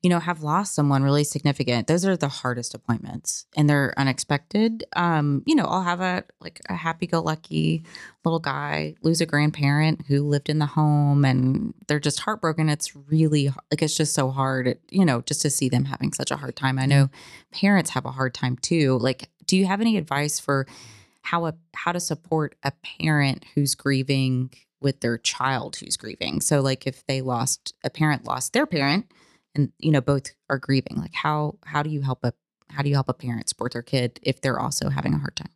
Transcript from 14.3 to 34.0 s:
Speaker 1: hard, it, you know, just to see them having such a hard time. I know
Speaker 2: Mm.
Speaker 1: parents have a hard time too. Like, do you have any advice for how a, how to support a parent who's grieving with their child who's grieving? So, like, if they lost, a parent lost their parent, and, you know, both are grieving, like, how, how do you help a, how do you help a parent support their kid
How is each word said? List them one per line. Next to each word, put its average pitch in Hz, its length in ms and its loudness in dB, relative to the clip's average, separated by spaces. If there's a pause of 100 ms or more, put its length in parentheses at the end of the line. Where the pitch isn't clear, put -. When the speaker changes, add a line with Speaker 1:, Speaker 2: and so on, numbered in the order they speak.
Speaker 1:
hard, 131 380 0
it, - 220 -4
you 190 160 4
know, 120 160 2
just - 200 -6
to 147 80 2
see 131 200 0
them 135 160 2
having 131 260 -4
such - 180 -6
a 139 60 -2
hard 135 180 -10
time. 131 240 -2
I 131 60 0
know 139 220 6
Speaker 2:
Mm. 135 40 -2 (500)
Speaker 1:
parents 196 300 4
have 131 140 -4
a 131 80 -8
hard 131 220 -4
time 123 240 -2
too. 139 400 2
Like, 127 320 -2 (160)
do 185 100 2
you 190 100 4
have 196 140 0
any 226 160 2
advice 147 420 -2
for 135 280 -2 (560)
how 170 240 -2
a, 160 80 -4 (200)
how - 180 -4
to 175 80 -2
support 156 600 -4
a 139 100 -2 (280)
parent 147 440 2 (100)
who's 143 200 2
grieving 131 760 0 (300)
with 139 200 -2
their 117 180 -2
child 131 580 -4
who's - 200 -8
grieving? - 440 -6
So, 147 200 2
like, 135 260 0
if - 220 -8
they 135 120 -2
lost, 123 640 -4
a - 80 -4
parent 151 340 0
lost - 280 -6
their 269 120 2
parent, 151 460 0 (440)
and, 143 240 0
you 160 120 0
know, 143 100 6
both 139 300 -2 (200)
are 139 80 0
grieving, - 400 0
like, - 160 -8
how, 151 500 -2
how 151 180 -4
do 151 80 -4
you 147 120 -2
help 131 200 -2
a, 120 100 0 (360)
how 147 140 -6
do 143 60 0
you 143 60 2
help 139 140 2
a 127 60 -2
parent 117 340 -6
support - 240 -6
their 120 100 -8
kid 123 400 -2